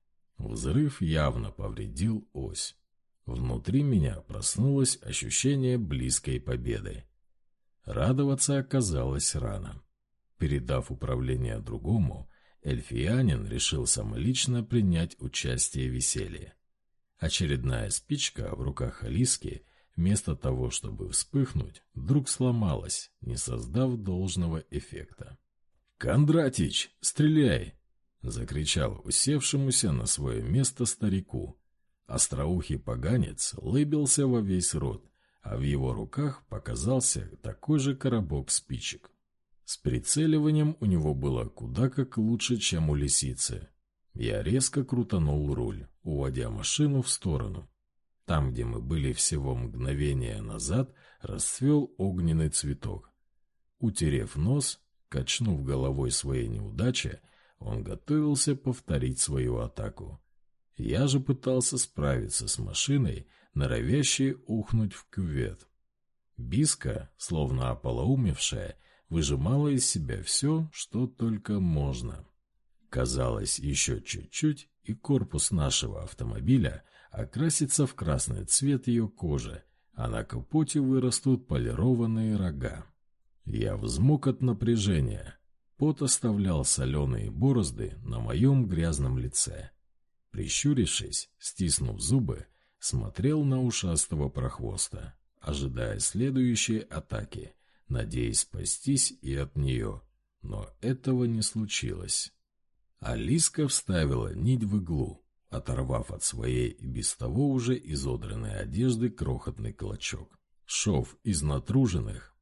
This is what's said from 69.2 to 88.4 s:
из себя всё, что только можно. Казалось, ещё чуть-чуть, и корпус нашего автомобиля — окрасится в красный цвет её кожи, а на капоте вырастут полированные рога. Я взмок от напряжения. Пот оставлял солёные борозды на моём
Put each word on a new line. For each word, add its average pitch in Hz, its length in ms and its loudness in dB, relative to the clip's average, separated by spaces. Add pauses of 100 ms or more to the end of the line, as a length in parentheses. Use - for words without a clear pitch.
из 131 180 2
себя 120 360 -2
всё, 156 500 0
что - 340 -2
только 107 540 -2
можно. 71 640 0 (640)
Казалось, 62 680 0
ещё 69 420 0
чуть-чуть, - 680 -2 (140)
и 104 100 -4
корпус - 580 0
нашего 69 520 0
автомобиля — 73 800 0 (260)
окрасится 143 760 0
в - 80 -6
красный 95 500 -2
цвет 135 420 2
её 117 220 2
кожи, 67 560 -4 (300)
а 58 140 -2
на 113 160 -4
капоте 147 560 0
вырастут 131 640 2
полированные 117 920 2
рога. 78 480 -2 (640)
Я - 300 0
взмок 127 500 4
от 131 160 2
напряжения. 104 960 2 (400)
Пот 151 240 0
оставлял 101 640 2
солёные 71 640 0
борозды 117 720 0
на 57 180 -4
моём 120 460 4